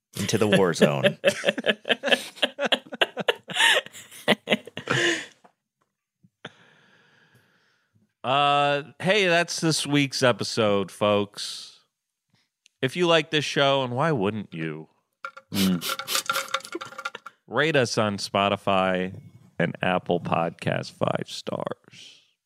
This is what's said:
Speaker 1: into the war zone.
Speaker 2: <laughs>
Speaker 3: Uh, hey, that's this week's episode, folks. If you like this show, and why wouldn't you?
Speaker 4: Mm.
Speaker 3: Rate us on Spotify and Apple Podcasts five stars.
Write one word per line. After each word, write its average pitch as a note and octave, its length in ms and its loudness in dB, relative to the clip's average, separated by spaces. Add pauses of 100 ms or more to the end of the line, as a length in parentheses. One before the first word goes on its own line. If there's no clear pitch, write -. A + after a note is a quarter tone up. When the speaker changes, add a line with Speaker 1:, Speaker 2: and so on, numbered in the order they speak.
(200)
Speaker 1:
into G2+ 200 0
the G#2+ 80 2
war F#2+ 260 4
zone. - 500 2
Speaker 2:
<laughs> - 40 0 (4000)
Speaker 3:
Uh, C#3+ 600 2 (160)
hey, F#3+ 280 2
that's E3+ 320 2
this D#3+ 260 0
week's C#3+ 360 0
episode, G#2 720 2
folks. - 880 -2 (1000)
If - 140 -2
you F3 120 2
like E3 240 4
this D3+ 140 0
show, C#3 380 2
and A#2+ 100 -6
why D3 180 0
wouldn't G#2+ 420 -2
you? D#2 360 -8 (600)
Speaker 4:
Mm. F#2+ 320 0 (1600)
Speaker 3:
Rate D3 280 0
us B2 220 2
on G#2 200 2
Spotify F#2+ 960 0 (460)
and F2 220 -2
Apple F2+ 380 0
Podcasts - 720 -4
five - 360 -2
stars. - 960 -12 (240)